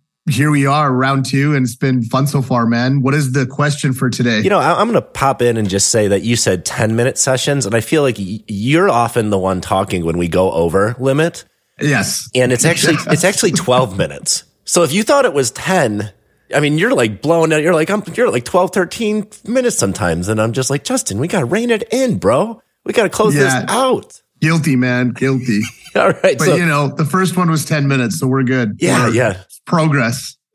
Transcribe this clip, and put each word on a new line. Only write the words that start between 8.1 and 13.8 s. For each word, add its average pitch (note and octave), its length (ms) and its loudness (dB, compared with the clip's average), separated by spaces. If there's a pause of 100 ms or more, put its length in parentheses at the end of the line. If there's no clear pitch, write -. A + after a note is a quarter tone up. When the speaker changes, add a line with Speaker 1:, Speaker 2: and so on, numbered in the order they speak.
Speaker 2:
y-, G2+ 280 -8
you're C3+ 440 0
often A#2 400 0
the G2+ 100 2
one F#2 220 0
talking F#2+ 440 -2
when E2 120 -2
we F2 100 0
go F#2 240 2
over F#2+ 480 0
limit. C#3+ 460 0 (360)
Speaker 1:
Yes. B2 540 -2
Speaker 2:
And B2+ 160 2
it's B2 140 0
actually, E3 360 2
Speaker 1:
<laughs> - 60 -10
Speaker 2:
it's D3+ 160 0
actually F3+ 300 0
twelve B2 440 0